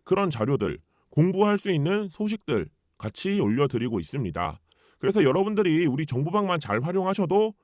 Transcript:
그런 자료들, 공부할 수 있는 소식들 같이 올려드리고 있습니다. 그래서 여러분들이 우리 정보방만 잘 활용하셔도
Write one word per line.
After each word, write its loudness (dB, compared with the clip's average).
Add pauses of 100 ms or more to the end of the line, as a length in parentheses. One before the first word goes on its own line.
그런 2
자료들, -2 (320)
공부할 2
수 -4
있는 0
소식들 -4 (300)
같이 -4
올려드리고 0
있습니다. -6 (400)
그래서 2
여러분들이 2
우리 -2
정보방만 -2
잘 -2
활용하셔도 0